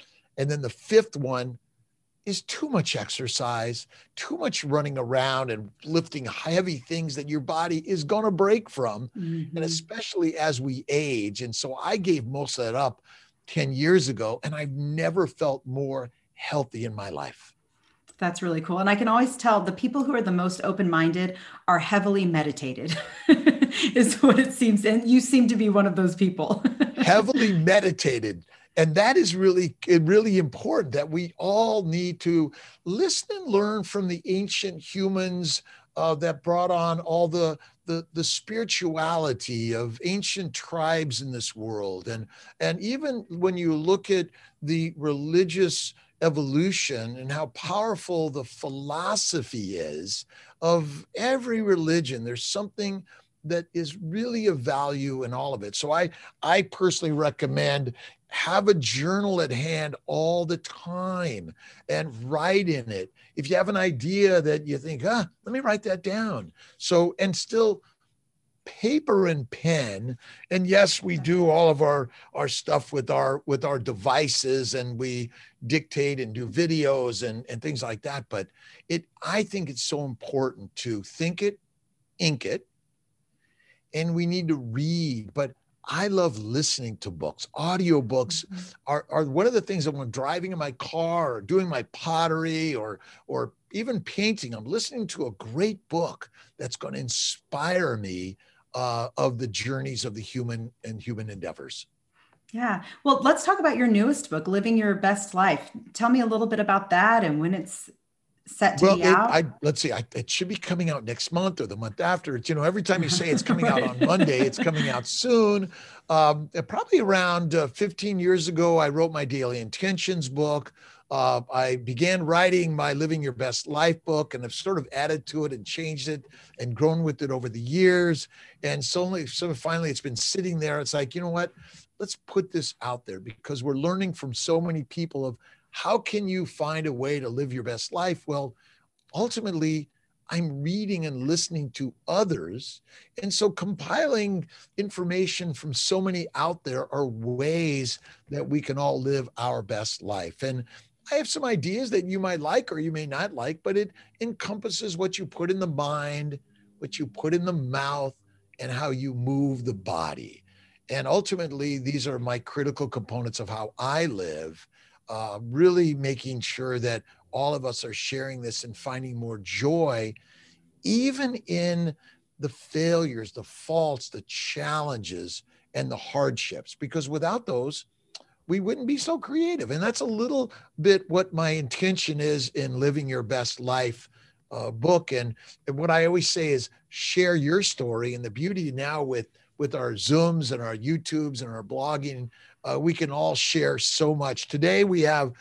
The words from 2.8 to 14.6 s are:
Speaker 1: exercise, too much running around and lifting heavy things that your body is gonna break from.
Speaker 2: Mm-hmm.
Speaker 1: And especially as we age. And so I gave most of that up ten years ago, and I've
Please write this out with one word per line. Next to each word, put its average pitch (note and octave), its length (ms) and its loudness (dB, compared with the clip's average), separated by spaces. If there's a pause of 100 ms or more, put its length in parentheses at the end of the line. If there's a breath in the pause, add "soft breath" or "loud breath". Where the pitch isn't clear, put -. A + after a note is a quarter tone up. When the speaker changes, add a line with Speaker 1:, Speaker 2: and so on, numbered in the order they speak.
Speaker 1:
exercise, A#2+ 920 -4 (280 soft breath)
too - 220 -8
much D#4 260 -4
running C#3+ 340 0
around C3 520 0
and G#2+ 220 -6 (120)
lifting D#3 420 -2
heavy E3 520 -2
things D#3+ 380 -6
that C#3+ 120 -8
your D3+ 120 -2
body D#3+ 400 -2 (100)
is F3+ 140 0
gonna G#3+ 280 2
break G3+ 380 4
from. A#2+ 480 -4
Speaker 2:
Mm-hmm. E3 380 -4
Speaker 1:
And D#3+ 100 -2
especially E3 720 -2
as D3+ 240 0
we C3 260 -6
age. B2 540 0
And A#2 140 -6
so C3 200 -6
I G3+ 220 -2
gave E3 280 2
most C3+ 320 -6
of B2 80 -2
that A2+ 100 -2
up C3 260 0 (460 soft breath)
ten C#3 260 0
years D3+ 340 6
ago, A2+ 360 -2
and D3+ 100 -8
I've D3 180 -6